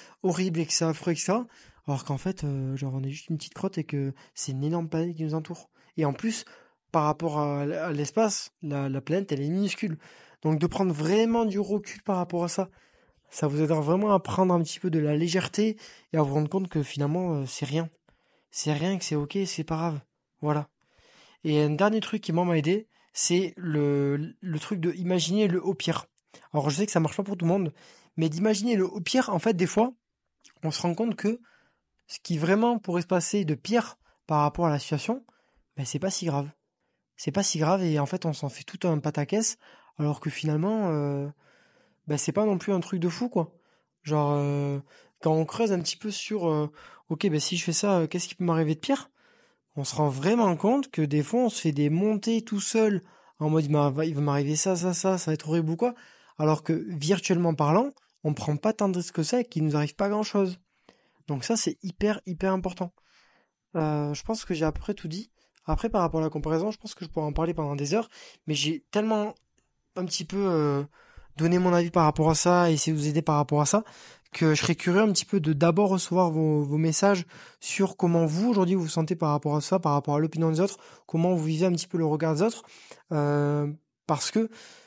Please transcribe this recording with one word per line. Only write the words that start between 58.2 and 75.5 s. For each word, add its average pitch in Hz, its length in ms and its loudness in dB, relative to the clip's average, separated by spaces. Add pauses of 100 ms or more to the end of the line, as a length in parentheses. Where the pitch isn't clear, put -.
on 151 100 0
prend 147 220 -2
pas 208 160 0
tant 214 160 0
de 180 100 0
risques 170 160 -6
que 170 80 0
ça 240 180 0
et 233 40 0
qu'il 160 200 -2
nous 151 120 2
arrive 151 180 0
pas 202 140 -2
grand-chose. 202 500 0 (680)
Donc 139 160 -4
ça, 233 120 0
c'est - 260 -2
hyper, 208 440 -2
hyper 190 260 -2
important. 180 400 -4 (840)
Euh, 147 380 -2
je - 100 -10
pense 220 200 -6
que 185 100 -4
j'ai 160 100 0
à 156 80 2
peu - 80 -6
près - 140 -4
tout - 140 -10
dit. 180 220 -8 (340)
Après, 160 260 0
par 220 100 2
rapport 160 200 0
à 156 40 0
la 156 60 -2
comparaison, 160 400 -2
je 214 80 -8
pense - 160 -14
que - 100 -14
je 156 60 -12
pourrais 156 160 -4
en 147 60 -4
parler 165 220 0
pendant 147 220 -4
des 143 180 -2
heures, 220 140 0 (380)
mais 151 80 -2
j'ai 147 360 -2
tellement 208 440 0 (600)
un 180 120 -4
petit 175 180 -6
peu, 196 240 -2
euh, 147 340 2 (540)
donné 170 220 4
mon 180 140 4
avis 175 180 2
par 165 140 4
rapport 156 260 4
à 160 40 4
ça 175 360 4
et 160 40 4
essayé 156 220 0
de 147 40 0
vous 147 80 0
aider 151 140 2
par 156 140 2
rapport 147 240 2
à 147 60 4
ça, 214 180 2 (480)
que 160 220 4
je 147 60 2
serais - 140 2
curieux 180 260 2
un 214 120 4
petit - 120 0
peu 202 160 0
de 156 120 2